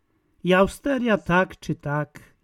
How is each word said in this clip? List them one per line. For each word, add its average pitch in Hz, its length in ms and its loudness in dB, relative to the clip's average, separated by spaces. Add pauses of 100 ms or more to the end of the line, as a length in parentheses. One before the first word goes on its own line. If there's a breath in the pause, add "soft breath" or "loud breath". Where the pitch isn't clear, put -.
(440)
I 175 100 2
Austeria 226 640 0
tak 185 420 -2
czy - 160 -6
tak - 680 -8